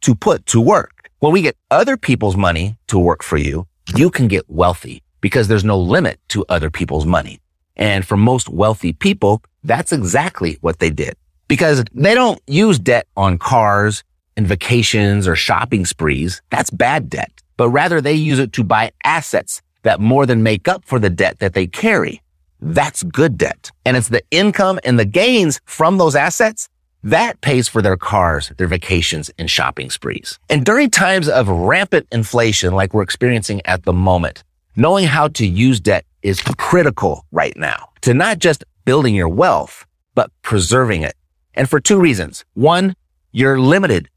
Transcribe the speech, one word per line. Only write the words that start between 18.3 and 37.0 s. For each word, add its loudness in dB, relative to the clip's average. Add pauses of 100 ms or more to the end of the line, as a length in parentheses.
it -2
to -2
buy 0 (120)
assets -4 (200)
that 0
more 4
than 2
make 0
up -2
for -2
the 0
debt -2
that -2
they 0
carry. -2 (380)
That's -2
good 0
debt. -4 (120)
And 2
it's -2
the 0
income 0
and 2
the 2
gains 2
from 0
those 2
assets 0 (340)
that 0
pays 0
for 0
their 2
cars, -2
their -2
vacations, -4
and -6
shopping -4
sprees. -10 (120)
And 0
during 2
times 0
of 2
rampant -2
inflation 0
like -2
we're 0
experiencing -4
at -4
the -2
moment, 0 (320)
knowing 2
how 0
to -2
use 2
debt -2 (160)
is -2
critical -2